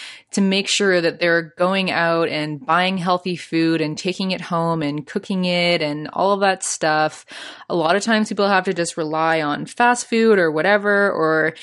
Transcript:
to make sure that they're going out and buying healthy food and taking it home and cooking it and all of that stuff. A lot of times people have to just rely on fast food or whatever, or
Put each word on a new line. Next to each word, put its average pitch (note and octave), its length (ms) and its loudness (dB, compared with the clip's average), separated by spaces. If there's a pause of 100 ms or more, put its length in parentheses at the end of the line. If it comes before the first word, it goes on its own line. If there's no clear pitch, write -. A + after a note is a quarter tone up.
(320)
to G3+ 100 0
make G3 260 2
sure F#3+ 320 2
that D#3+ 180 0
they're E3+ 380 0
going F#3 340 0
out E3 380 0
and D3+ 360 -6
buying F3+ 340 0
healthy F3+ 380 0
food E3 440 0
and D#3 160 -4
taking F#3 360 -4
it F3 100 -6
home E3 400 -2
and D3 240 -4
cooking F#3+ 400 -4
it F3 340 0
and D3+ 320 -4
all F#3+ 200 2
of G3 80 0
that F#3+ 220 0
stuff. D#3 600 -2 (460)
A E3+ 40 -2
lot E3+ 220 2
of G3+ 60 0
times A3 260 2
people G3+ 180 0
have F#3+ 180 2
to F#3+ 100 -2
just E3+ 240 -4
rely D#3+ 420 0
on D3 240 -2
fast A#3+ 420 0
food A3+ 320 4
or E3+ 120 4
whatever, G3+ 600 2
or D#3+ 520 0